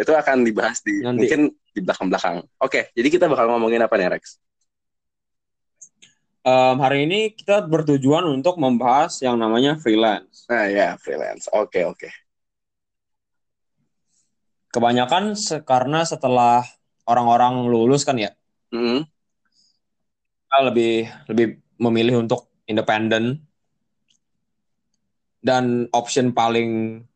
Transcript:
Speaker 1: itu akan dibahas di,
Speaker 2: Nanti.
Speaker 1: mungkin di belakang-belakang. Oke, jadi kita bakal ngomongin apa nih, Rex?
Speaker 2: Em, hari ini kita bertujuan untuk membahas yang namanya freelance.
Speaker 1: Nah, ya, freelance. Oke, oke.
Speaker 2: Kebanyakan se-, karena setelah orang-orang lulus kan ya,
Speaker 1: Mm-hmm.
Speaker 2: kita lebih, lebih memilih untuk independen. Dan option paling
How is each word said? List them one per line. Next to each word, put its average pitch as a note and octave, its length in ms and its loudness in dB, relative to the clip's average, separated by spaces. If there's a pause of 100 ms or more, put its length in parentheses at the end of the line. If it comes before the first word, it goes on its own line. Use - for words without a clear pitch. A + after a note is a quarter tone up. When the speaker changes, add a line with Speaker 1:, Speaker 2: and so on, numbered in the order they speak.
Speaker 1:
itu - 80 0
akan C#3 320 2
dibahas A2 400 -2
di, G#2 160 -4
Speaker 2:
Nanti. B2 240 -2
Speaker 1:
mungkin D3 180 2 (300)
di G#2+ 80 -8
belakang-belakang. F#2 640 -4 (160)
Oke, B2+ 320 -2
jadi A#2 160 0
kita F3 240 2
bakal A#2+ 160 2
ngomongin A#2 320 0
apa A#2 160 2
nih, F2+ 160 2
Rex? - 300 -10 (2000)
Speaker 2:
Em, B2+ 400 4
hari C#3 240 0
ini G#3 320 -4
kita G3+ 320 0
bertujuan D3+ 560 2
untuk D#3 320 -2
membahas C3 640 0
yang B2 160 0
namanya A#2 400 0
freelance. A2 720 -2
Speaker 1:
Nah, A2+ 160 -2
ya, G2 320 0
freelance. - 560 -8
Oke, F#2+ 320 -2
oke. - 240 -10 (2750)
Speaker 2:
Kebanyakan B2 640 0
se-, D#3+ 240 -6
karena C3+ 400 0
setelah B2 640 2 (400)
orang-orang A#2+ 640 2
lulus A#2+ 320 2
kan C3+ 160 -2
ya, G#2 160 -4 (400)
Speaker 1:
Mm-hmm. A#2+ 300 -2 (1400)
Speaker 2:
kita - 240 0
lebih, A#2 280 0 (360)
lebih A2+ 180 2 (300)
memilih A#2 480 2
untuk A#2+ 240 -4 (160)
independen. A2+ 720 -2 (2000)
Dan B2 480 0
option B2 400 0
paling A2+ 680 -2 (120)